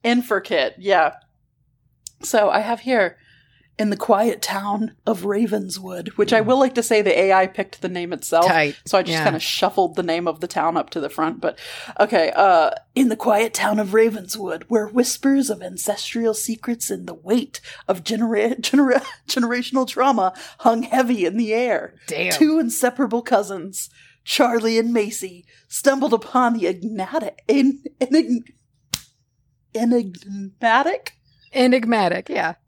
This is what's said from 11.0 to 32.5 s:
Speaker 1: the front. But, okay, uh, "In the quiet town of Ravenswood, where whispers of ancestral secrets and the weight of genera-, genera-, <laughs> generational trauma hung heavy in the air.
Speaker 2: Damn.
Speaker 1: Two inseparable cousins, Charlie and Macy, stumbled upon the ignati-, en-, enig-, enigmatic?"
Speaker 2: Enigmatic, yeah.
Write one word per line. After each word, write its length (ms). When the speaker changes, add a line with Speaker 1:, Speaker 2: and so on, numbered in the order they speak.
Speaker 1:
the 80
front. 320
But, 180
okay, 380
uh, 320
"In 140
the 80
quiet 360
town 240
of 160
Ravenswood, 760
where 180
whispers 640
of 120
ancestral 720
secrets 560
and 160
the 80
weight 460
of 160
genera-, 560
genera-, 420
<laughs> 120
generational 580
trauma 480
hung 240
heavy 420
in 100
the 180
air. 420
Speaker 2:
Damn. 240
Speaker 1:
Two 280
inseparable 640
cousins, 680
Charlie 560
and 140
Macy, 520
stumbled 460
upon 400
the 200
ignati-, 640
en-, 340
enig-, 540
enigmatic?" 1400
Speaker 2:
Enigmatic, 760
yeah. 260